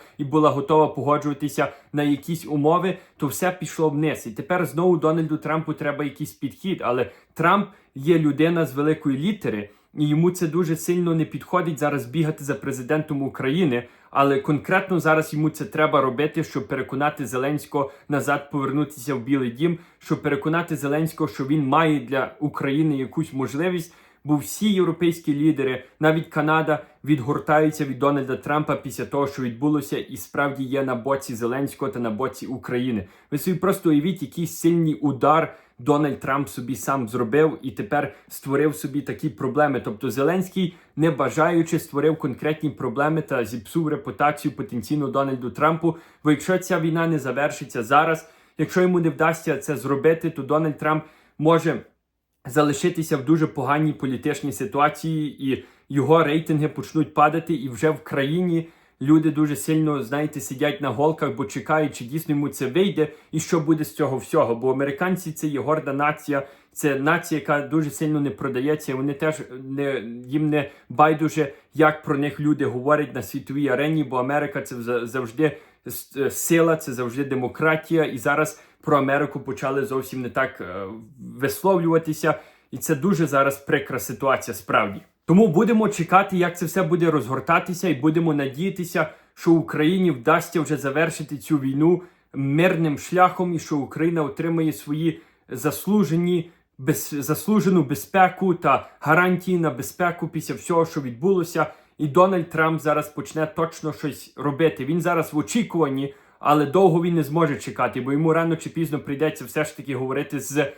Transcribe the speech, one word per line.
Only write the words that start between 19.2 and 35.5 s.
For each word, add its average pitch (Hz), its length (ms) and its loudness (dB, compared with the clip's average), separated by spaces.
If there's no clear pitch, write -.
Дім, 160 260 -2
щоб 151 220 -4
переконати 156 540 -2
Зеленського, 147 520 -2
що 143 180 -6
він 143 220 2
має 151 320 4
для 131 400 -2
України 147 580 0
якусь 135 360 -4
можливість, 165 600 -4
бо 147 100 2
всі 202 380 0
європейські 165 600 0
лідери, 139 500 0
навіть 160 280 2
Канада, 156 580 0
відгортаються 147 800 2
від 127 140 -6
Дональда 131 380 0
Трампа 147 380 -2
після 127 300 -8
того, 139 220 0
що 135 140 -6
відбулося, 135 560 0
і 123 200 -8
справді 139 460 -4
є 135 200 -2
на 131 120 -2
боці 127 400 -2
Зеленського 127 560 -2
та 123 80 -8
на 117 120 -2
боці 123 360 -6
України. 123 600 -4
Ви 147 60 -2
собі 180 200 0
просто 185 320 0
уявіть, 156 320 2
який 160 260 -6
сильний 170 460 2
удар 147 640 2